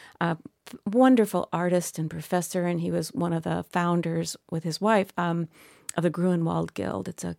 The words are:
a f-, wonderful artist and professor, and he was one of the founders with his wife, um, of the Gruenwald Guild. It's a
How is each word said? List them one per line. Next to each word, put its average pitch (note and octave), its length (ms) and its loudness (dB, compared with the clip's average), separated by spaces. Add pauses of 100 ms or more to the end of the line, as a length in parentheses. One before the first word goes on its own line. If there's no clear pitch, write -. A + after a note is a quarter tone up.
(220)
a E3+ 160 0
f-, - 380 -20 (100)
wonderful A3+ 680 4
artist F3 480 0
and D#3+ 100 -4
professor, F3 560 -2
and F3 140 0
he E3+ 120 -2
was E3 180 -2
one E3+ 240 -2
of E3 100 -2
the E3+ 280 -4
founders E3+ 680 0 (120)
with E3 140 -4
his D#3+ 160 -4
wife, G3+ 380 2
um, E3+ 320 -2 (480)
of E3 60 0
the F3+ 80 2
Gruenwald E3+ 640 0
Guild. - 340 -4
It's - 160 -12
a E3+ 140 -6